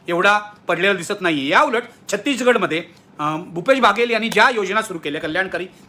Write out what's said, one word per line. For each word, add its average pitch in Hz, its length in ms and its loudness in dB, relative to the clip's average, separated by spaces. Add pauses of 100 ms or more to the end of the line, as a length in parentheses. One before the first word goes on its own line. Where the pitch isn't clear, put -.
एवढा 196 300 4
पडलेला 190 540 -2
दिसत 190 280 -4
नाहीये. 156 280 -2
या 202 140 4
उलट 240 200 0 (300)
छत्तीसगडमध्ये, 208 720 0 (340)
अ, 151 180 -2
भूपेश 180 420 0
बागेल 233 320 2
यांनी 226 180 -2
ज्या 220 220 4
योजना 214 320 -2
सुरू 196 160 -8
केल्या 151 220 -6
कल्याणकारी, 180 460 -4 (220)